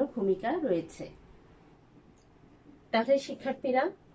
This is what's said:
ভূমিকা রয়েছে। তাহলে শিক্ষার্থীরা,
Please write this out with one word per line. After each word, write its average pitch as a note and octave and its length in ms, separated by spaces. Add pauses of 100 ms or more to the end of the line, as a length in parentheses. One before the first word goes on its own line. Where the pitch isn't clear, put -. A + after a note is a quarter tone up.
ভূমিকা G3 460
রয়েছে। F#3+ 540 (1900)
তাহলে A#3+ 280
শিক্ষার্থীরা, C4 640 (320)